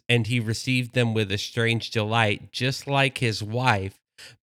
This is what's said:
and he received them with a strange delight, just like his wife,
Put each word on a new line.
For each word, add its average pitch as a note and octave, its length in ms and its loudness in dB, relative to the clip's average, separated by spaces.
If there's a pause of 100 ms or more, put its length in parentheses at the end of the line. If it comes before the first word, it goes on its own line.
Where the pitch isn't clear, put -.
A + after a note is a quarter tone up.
and A#2+ 180 2
he A#2+ 140 0
received A#2+ 520 -2
them A#2 200 2
with G#2+ 180 0
a G#2 60 0
strange A2+ 540 0
delight, G#2+ 600 0
just - 340 -4
like C3+ 340 0
his G#2+ 220 0
wife, G#2+ 560 0 (460)